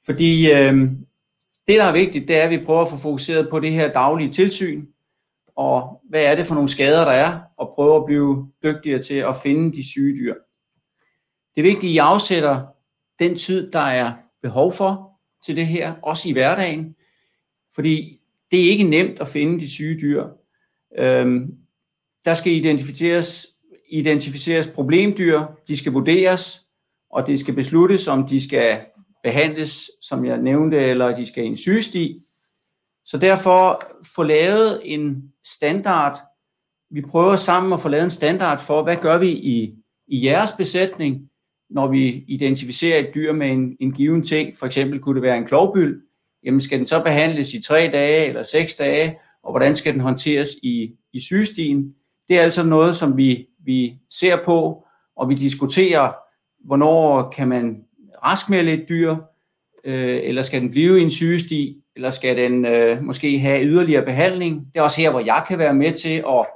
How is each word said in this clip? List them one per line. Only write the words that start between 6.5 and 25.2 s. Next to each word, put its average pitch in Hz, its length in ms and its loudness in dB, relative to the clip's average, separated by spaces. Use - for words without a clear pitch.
nogle 143 140 0
skader, 151 360 2
der 139 60 2
er, 160 280 2
og - 180 -10
prøver 151 240 4
at 147 60 -4
blive 143 440 0
dygtigere 151 380 -2
til 139 140 -10
at 131 280 -2
finde 156 320 0
de 135 140 -10
syge 139 280 0
dyr. 120 160 -6
Det 151 60 -2
er - 20 0
vigtigt, 190 260 2
at 165 40 0
I 160 40 4
afsætter 151 640 2
den 175 180 0
tid, 185 340 -4
der 170 80 -2
er 127 340 -2
behov 131 320 0
for 190 380 -4
til 147 100 -6
det 165 120 -2
her, 165 340 -4
også 160 280 -6
i - 20 -2
hverdagen, 160 640 -2
fordi 156 440 -2
det 180 140 4
er 175 60 6
ikke 208 120 2
nemt 170 380 0
at 143 60 -8
finde 151 320 -2
de 147 120 -10
syge 160 300 -8
dyr. 143 240 -2
Øhm, 127 580 0
der 165 80 2
skal 170 200 0
identificeres, 160 920 -2
identificeres 156 760 -2
problemdyr, 160 760 0